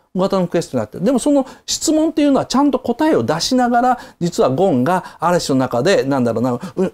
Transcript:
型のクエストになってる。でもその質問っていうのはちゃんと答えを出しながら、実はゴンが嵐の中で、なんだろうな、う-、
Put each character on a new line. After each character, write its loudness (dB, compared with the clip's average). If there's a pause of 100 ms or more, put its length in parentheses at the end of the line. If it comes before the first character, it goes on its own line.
(140)
型 0
の 0
ク -2
エ -2
ス -12
ト -4
に -2
な -4
っ -14
て -14
る。 -4
で 2
も 2
そ 0
の 2 (180)
質 -4
問 2
っ -4
て -2
い 4
う 4
の 4
は -2
ち -4
ゃ 2
ん 2
と 0
答 -2
え 2
を 0
出 -2
し -2
な 2
が 2
ら、 2 (220)
実 -2
は 4
ゴ 2
ン 2
が -2
嵐 0
の 2
中 0
で、 2
な 0
ん 0
だ 0
ろ -4
う -2
な、 0
う-、 -6